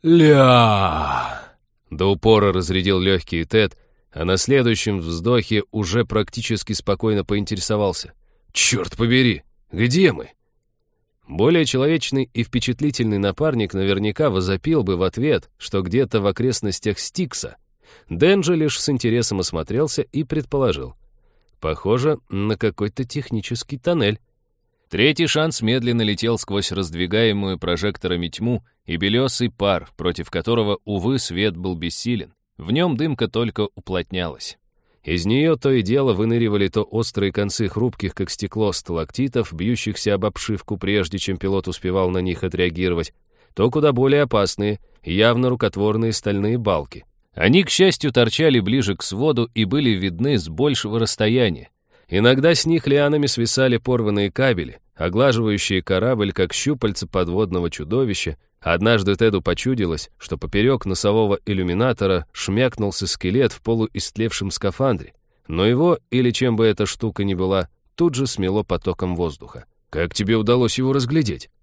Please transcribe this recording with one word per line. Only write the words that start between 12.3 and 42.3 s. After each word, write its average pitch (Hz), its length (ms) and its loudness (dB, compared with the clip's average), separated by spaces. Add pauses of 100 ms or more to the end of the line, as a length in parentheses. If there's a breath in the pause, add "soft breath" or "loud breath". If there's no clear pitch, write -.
и 117 100 -2
впечатлительный 120 760 -2
напарник 104 560 0
наверняка 101 560 0
возопил 98 540 0
бы 92 120 0
в 87 80 0
ответ, 117 540 -2
что - 240 -4
где-то 110 400 0
в 98 60 2
окрестностях 107 720 -2
Стикса. - 580 -6 (520 soft breath)
Дэн 170 340 4
же 170 120 2
лишь 156 240 0
с - 100 -2
интересом 117 500 0
осмотрелся 98 640 -2
и 151 200 -4
предположил: 120 720 -2 (640)
«Похоже 117 600 0 (100)
на 101 260 -2
какой-то 104 480 -4
технический 120 720 -8
тоннель». 120 420 0 (680)
Третий 151 380 2
шанс 156 340 0
медленно 117 400 0
летел 107 360 0
сквозь 101 340 -2
раздвигаемую 95 880 0
прожекторами 87 680 -2
тьму 113 340 -4 (220)
и 85 100 -4
белёсый 117 540 0
пар, 95 480 -2
против 85 340 -4
которого, 104 540 -2
увы, 107 340 -2
свет 92 380 -2
был 90 180 -4
бессилен. 87 580 -6 (240)
В 82 140 -8
нём 160 240 2
дымка 127 320 -2
только 107 480 -2
уплотнялась. 90 840 -6 (460)
Из 85 220 -2
неё 143 320 2
то 139 140 0
и 127 100 2
дело 120 320 2
выныривали 107 560 0
то 107 140 -2
острые 104 480 -2
концы 104 360 -2
хрупких, 107 480 -4
как 95 140 -6
стекло, 104 420 -4
сталактитов, 95 840 -4
бьющихся 104 600 -2
об 98 120 -2
обшивку, 104 520 -6
прежде 98 400 -2
чем 92 200 -4
пилот 95 300 -2
успевал 92 420 0
на 90 100 -2
них 90 240 -4